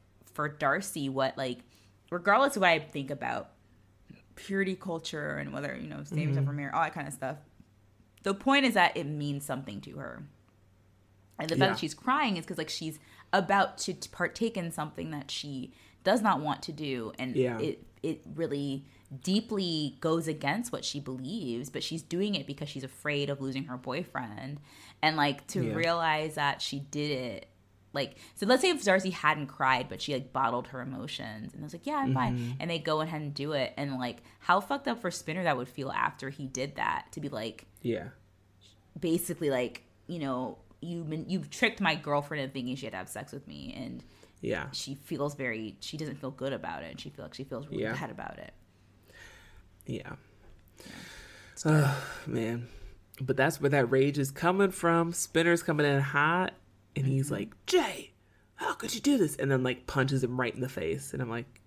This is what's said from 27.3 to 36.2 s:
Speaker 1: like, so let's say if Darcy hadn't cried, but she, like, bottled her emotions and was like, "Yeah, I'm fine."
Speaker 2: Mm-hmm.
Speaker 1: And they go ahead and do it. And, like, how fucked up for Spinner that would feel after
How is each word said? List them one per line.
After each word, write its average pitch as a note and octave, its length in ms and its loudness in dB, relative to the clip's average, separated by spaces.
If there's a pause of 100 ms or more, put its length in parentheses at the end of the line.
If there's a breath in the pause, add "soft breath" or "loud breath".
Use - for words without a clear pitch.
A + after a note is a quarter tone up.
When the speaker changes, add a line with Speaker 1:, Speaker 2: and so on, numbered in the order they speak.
Speaker 1:
like, C#3 240 -4 (180 loud breath)
so - 120 -4
let's B3+ 160 8
say F#4 80 6
if D#4 140 2
Darcy F#3+ 260 6
hadn't D3+ 360 2
cried, C3 420 2
but F#2+ 140 -8
she, D3 120 -4
like, B2+ 180 -4
bottled B2 360 0
her B2+ 120 -10
emotions A#2+ 720 -10
and - 80 -12
was D3+ 100 -10
like, E3+ 140 -12
"Yeah, D4 120 -2
I'm E3 140 2
fine." B2 260 2
Speaker 2:
Mm-hmm. A#2+ 220 -2
Speaker 1:
And - 100 -4
they E3 100 0
go D#3 220 0
ahead D#3 200 -4
and C#3+ 100 -6
do C#3+ 200 -4
it. C3+ 240 0
And, C#3 220 -4
like, B2 200 -4 (220 loud breath)
how F#3 200 4
fucked C#4 280 -4
up A#3 120 -2
for F3+ 120 -2
Spinner F3 320 -4
that D3+ 120 4
would B2+ 120 -4
feel C3+ 240 -6
after - 380 0